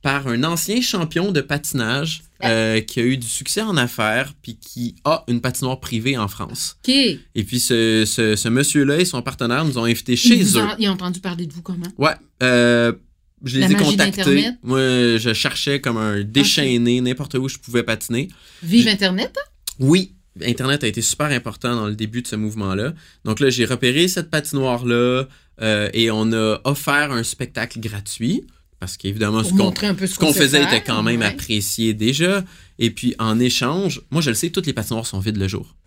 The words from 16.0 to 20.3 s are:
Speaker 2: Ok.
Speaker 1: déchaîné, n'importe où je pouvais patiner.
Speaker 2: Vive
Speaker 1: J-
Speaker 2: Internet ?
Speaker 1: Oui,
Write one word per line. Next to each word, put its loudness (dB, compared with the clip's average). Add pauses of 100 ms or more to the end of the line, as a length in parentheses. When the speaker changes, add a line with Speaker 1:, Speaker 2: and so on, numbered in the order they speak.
Speaker 2:
Ok. -6
Speaker 1:
déchaîné, 2
n'importe -4
où 0
je -8
pouvais -2
patiner. -4 (340)
Speaker 2:
Vive 6
Speaker 1:
J- 2
Speaker 2:
Internet ? -2 (440)
Speaker 1:
Oui, 4 (300)